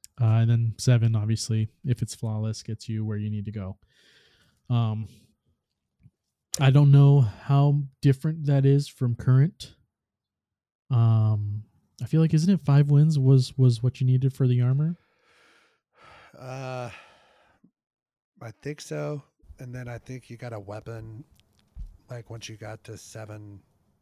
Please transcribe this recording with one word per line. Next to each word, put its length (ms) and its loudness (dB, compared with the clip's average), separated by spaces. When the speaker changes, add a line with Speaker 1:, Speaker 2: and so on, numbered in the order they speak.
Speaker 1:
Uh, 40 0
and 100 2
then 260 0
seven, 400 2
obviously, 540 -2
if 160 -2
it's 120 -8
flawless, 480 -8
gets 280 -12
you 160 -6
where 100 -6
you 140 -6
need 160 -6
to 60 -12
go. 260 -10
Um, 400 -2
I 100 4
don't 200 6
know 320 6
how 580 0
different 420 -2
that 220 2
is 200 2
from 280 -4
current. 600 0
Um, 720 2
I 40 -8
feel 140 0
like, 140 2
isn't 180 2
it 140 0
five 240 4
wins 280 4
was, 380 4
was 260 2
what 200 -4
you 40 0
needed 280 0
for 120 0
the 140 0
armor? 360 0
Speaker 2:
Uh, 520 -12
I 80 -16
think 220 -12
so. 400 -10
And 140 -16
then 140 -14
I 80 -12
think 320 -16
you 80 -18
got 160 -14
a 80 -12
weapon, 640 -16
like, 180 -16
once 220 -16
you 60 -18
got 280 -16
to 140 -16
seven, 640 -18